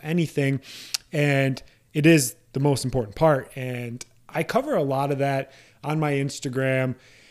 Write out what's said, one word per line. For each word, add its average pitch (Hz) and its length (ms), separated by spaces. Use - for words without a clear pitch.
anything, 147 560
and 139 500
it 151 120
is 160 300
the 131 80
most 139 240
important 120 320
part. 151 400
And 123 500
I 160 160
cover 262 320
a 170 80
lot 139 300
of 135 60
that 135 340
on 151 160
my 151 140
Instagram, 131 840